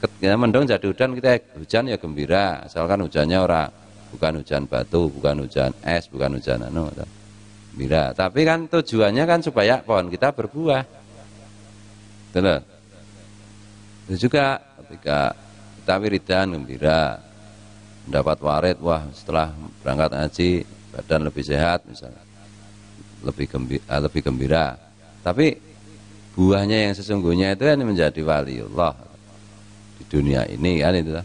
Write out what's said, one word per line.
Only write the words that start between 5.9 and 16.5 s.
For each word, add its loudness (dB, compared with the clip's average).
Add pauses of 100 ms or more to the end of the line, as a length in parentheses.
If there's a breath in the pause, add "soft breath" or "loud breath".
bukan -2
hujan -2
anu -4
toh. -10 (680)
Gembira. 0
Tapi 0
kan 0
tujuannya 2
kan 2
supaya 2
pohon 0
kita 0
berbuah. -2 (1500)
Betul. 2 (1400)
Itu 0
juga 2 (240)
ketika -2 (480)
kita 0 (100)
wiridan 0